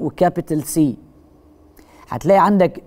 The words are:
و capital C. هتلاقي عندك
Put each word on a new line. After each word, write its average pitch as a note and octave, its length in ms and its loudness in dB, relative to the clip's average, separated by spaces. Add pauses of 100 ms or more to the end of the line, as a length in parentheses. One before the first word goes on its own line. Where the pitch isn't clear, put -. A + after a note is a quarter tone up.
و D#3+ 100 -6 (120)
capital E3 400 -2 (140)
C. D#3+ 40 0 (1300)
هتلاقي E3+ 360 2
عندك F#3+ 420 0